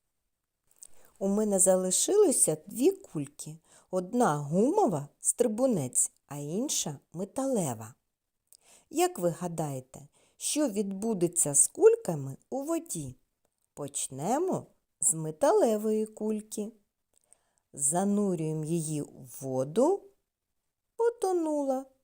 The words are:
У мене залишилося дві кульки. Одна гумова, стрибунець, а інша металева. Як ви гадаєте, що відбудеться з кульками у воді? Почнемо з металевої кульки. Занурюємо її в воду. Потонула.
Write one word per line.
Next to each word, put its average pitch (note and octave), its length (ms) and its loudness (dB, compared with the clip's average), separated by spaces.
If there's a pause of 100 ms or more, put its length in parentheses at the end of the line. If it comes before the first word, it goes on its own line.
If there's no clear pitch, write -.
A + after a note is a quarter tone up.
(1200)
У G3 100 0
мене G3+ 300 2
залишилося F#3 1000 4 (100)
дві B3+ 240 0
кульки. - 680 -10 (320)
Одна F#3 460 0
гумова, F3+ 720 0 (120)
стрибунець, G#3+ 920 0 (140)
а C#3+ 100 -12
інша D#3+ 640 -4 (140)
металева. F3 840 -4 (960)
Як F4+ 280 0
ви F3 120 0
гадаєте, D3+ 800 -8 (280)
що D4 320 0
відбудеться G3 840 -2
з - 140 6
кульками F#3 680 4 (140)
у C4 120 -6
воді? C#4+ 540 -6 (580)
Почнемо F#3 920 -4 (340)
з - 140 2
металевої A3 920 2
кульки. G#3+ 680 -6 (1000)
Занурюємо F3 920 0
її D#3 380 -2
в - 380 -16
воду. D3+ 720 0 (840)
Потонула. D#4+ 880 -2 (180)